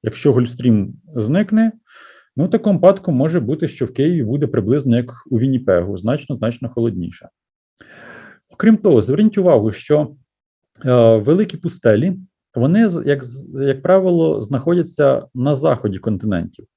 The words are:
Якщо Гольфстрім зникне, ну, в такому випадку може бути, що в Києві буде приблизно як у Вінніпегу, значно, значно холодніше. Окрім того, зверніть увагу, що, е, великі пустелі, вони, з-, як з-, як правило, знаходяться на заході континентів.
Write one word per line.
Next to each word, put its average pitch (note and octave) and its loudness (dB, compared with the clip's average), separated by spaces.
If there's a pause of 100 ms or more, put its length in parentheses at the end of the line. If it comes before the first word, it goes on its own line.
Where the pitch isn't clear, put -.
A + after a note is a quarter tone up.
Якщо B2 0
Гольфстрім A#2 0 (200)
зникне, G#3 0 (640)
ну, C#3+ 0
в C#3+ -2
такому G#3+ 0
випадку F#3+ 4
може D#3 0
бути, D3 -4
що - -6
в - -8
Києві D#3 0
буде C3+ -2
приблизно A#2+ 0
як A#2+ -4 (180)
у A#2 2
Вінніпегу, G2+ 0
значно, C3 -6
значно A#2 -6
холодніше. G2 -6 (1200)
Окрім A3 4
того, C#3+ 4
зверніть G#3 0
увагу, B2 2
що, D3+ -2 (720)
е, A#2 4
великі D#3 0
пустелі, C3 0 (380)
вони, F3 2
з-, E3+ -4
як C#3 -2
з-, B2 -18 (200)
як C3+ -2
правило, F3 2
знаходяться C#3 -2
на C3+ -2
заході C3 -2
континентів. F#2 -6 (120)